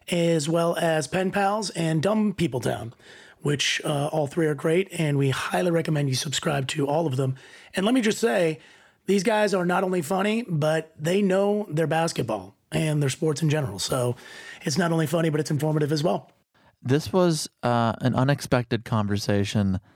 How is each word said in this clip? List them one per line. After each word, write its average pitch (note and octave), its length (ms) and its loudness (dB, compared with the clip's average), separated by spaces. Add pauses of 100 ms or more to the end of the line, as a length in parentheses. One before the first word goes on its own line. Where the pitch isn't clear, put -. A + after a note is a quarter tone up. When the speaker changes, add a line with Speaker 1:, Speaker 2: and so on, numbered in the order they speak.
(100)
Speaker 1:
as E3+ 380 2
well E3+ 280 2
as D#3+ 300 0
Pen F#3 240 -2
Pals G3+ 400 0
and D#3+ 320 0
Dumb G#3+ 300 2
People C3 280 -2
Town, A#2+ 340 -6 (460)
which, - 440 -2
uh, D3 220 -2
all D#3 200 -2
three D#3+ 200 0
are D3+ 80 0
great, E3+ 380 0
and D3 260 0
we C#3 100 4
highly F3+ 420 0
recommend D#3+ 380 0
you C3 60 0
subscribe C#3 520 -2
to C#3 200 -2
all D#3 200 0
of B2+ 100 -2
them. C3 180 0 (400)
And F#3+ 100 0
let A#3+ 100 2
me C4+ 60 4
just G#3 180 2
say, F#3 400 0 (460)
these F#3+ 180 2
guys G#3+ 300 2
are F3+ 140 2
not F3+ 180 2
only F3+ 160 0
funny, G#3 480 -2
but D#3 500 0
they F3 220 0
know G3+ 480 2
their D#3 180 0
basketball C#3+ 680 -2 (180)
and D#3 300 0
their C3+ 80 2
sports D#3 320 -2
in D3+ 80 2
general. B2 280 -2
So B2 380 -2 (460)
it's D3+ 160 -4
not E3+ 140 2
only D#3+ 140 2
funny, E3 220 0
but D3+ 120 2
it's D3 100 -4
informative D3+ 420 0
as D3 100 0
well. F3+ 280 -2 (520)
Speaker 2:
This C3+ 300 0
was, F3 340 2 (160)
uh, A#2 380 2
an B2 140 2
unexpected B2 720 0
conversation. G2+ 920 0 (180)